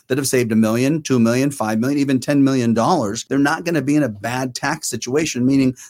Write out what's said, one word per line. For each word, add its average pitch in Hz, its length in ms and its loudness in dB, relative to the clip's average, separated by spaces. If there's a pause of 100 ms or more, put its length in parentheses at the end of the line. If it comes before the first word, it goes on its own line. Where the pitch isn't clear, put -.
that 131 100 0
have 135 100 -2
saved 120 240 0
a 110 40 0
million, 120 460 2
two 131 180 0
million, 120 320 2
five 110 280 -2
million, 143 200 0
even 135 200 0
ten 143 240 2
million 127 300 2
dollars. 117 540 0
They're 135 120 -2
not 160 260 0
gonna 165 160 0
be 143 140 0
in 151 80 4
a 123 60 0
bad 123 440 -6
tax 151 340 -6
situation, 127 580 -2
meaning 135 300 2 (140)